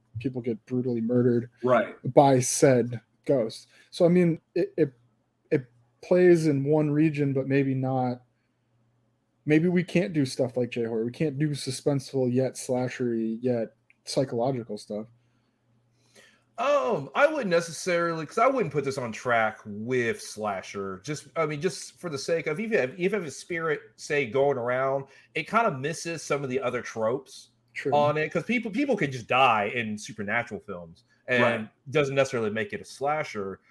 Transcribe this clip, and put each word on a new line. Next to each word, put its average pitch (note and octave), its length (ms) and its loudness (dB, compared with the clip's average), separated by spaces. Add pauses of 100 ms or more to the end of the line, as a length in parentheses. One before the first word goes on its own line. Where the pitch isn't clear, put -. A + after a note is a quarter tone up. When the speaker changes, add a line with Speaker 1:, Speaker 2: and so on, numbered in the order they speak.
(180)
Speaker 1:
people B2+ 240 -6
get A#2 240 -4
brutally B2 360 -2
murdered A#2+ 500 2 (100)
Speaker 2:
Right. B2 320 2 (200)
Speaker 1:
by C#3 260 8
said B2 600 4 (260)
ghosts. B2 420 -2 (240)
So, - 140 2
I - 20 8
mean, E3+ 320 4 (160)
it, F3+ 220 -2
it, D3+ 160 2 (580)
it C#3+ 140 0 (360)
plays F3+ 460 6
in C#3 160 2
one D3+ 260 2
region, D3 440 2
but C3+ 140 -2
maybe C3+ 280 2
not. B2+ 460 -2 (1200)
Maybe D#3 220 4
we F3+ 160 2
can't F3+ 300 0
do D3+ 120 2
stuff B2+ 300 -2
like A#2+ 160 -2
J-horror. A2+ 320 -2
We A#2+ 80 -4
can't C#3+ 260 -4
do D3+ 120 0
suspenseful C3+ 840 -2
yet B2+ 200 0
slashery A#2+ 880 -4
yet A#2+ 340 -2 (300)
psychological B2 720 -4
stuff. G#2+ 300 -10 (1500)
Speaker 3:
Um, A#3+ 560 0
I C#4 100 4
wouldn't D4 240 0
necessarily, E3+ 800 0
'cause - 100 -10
I A3+ 80 4
wouldn't B3+ 260 0
put D3 120 -2
this C3+ 160 -4
on A#2+ 120 -6
track A2+ 540 0
with A2+ 560 -2
slasher. G2 840 -8
Just, D3 320 -10
I D#3+ 120 -2
mean, D3+ 120 -6
just - 400 -8
for F3 120 -10
the C#3 60 -6
sake E3 280 -2
of, D#3 140 -4
if A3 120 -6
you G#3+ 60 2
have, B2+ 140 0
if - 80 -12
you F3 100 2
have G3 140 -4
a D3 80 -10
spirit, E3 500 -6 (140)
say, C#3+ 320 -2
going C3+ 320 2
around, C3+ 460 -2 (280)
it D#3 160 -6
kinda G3+ 220 2
misses D#3 500 -6
some C#3+ 220 -2
of C3 80 -4
the C3 80 0
other B2 240 -4
tropes - 640 -4 (240)
Speaker 1:
True. - 180 -4
Speaker 3:
on D3 260 4
it, D#3 140 -4
'cause E3 120 -2
people, A#3+ 260 -2
people C4+ 260 0
can D3+ 160 0
just B2 140 -10
die A#2 480 4
in A2 240 -4
supernatural G#2+ 600 -6
films, F2 460 -16 (220)
and B2 140 2
Speaker 2:
Right. A2+ 280 0 (200)
Speaker 3:
doesn't C#3 240 0
necessarily B2+ 380 0
make G#2+ 200 -4
it C3+ 100 -8
a - 40 -18
slasher. C3 760 -6 (120)